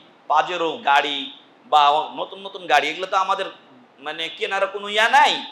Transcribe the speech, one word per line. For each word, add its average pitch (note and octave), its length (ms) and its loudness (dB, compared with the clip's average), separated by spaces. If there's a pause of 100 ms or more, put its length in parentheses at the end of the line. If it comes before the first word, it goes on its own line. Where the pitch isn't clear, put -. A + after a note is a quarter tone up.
(280)
পাজেরো D#3+ 440 0
গাড়ি C#3+ 600 0 (340)
বা D3 500 4
নতুন F#3+ 300 -10
নতুন F#3+ 220 -14
গাড়ি, D3 200 2
এগুলো E3+ 200 -6
তো G3 100 -2
আমাদের F#3+ 280 0 (540)
মানে D#3 300 -8
কেনার G3 380 -4
কোনো G3+ 220 -10
ইয়া G#3+ 200 2
নাই, A#3+ 420 4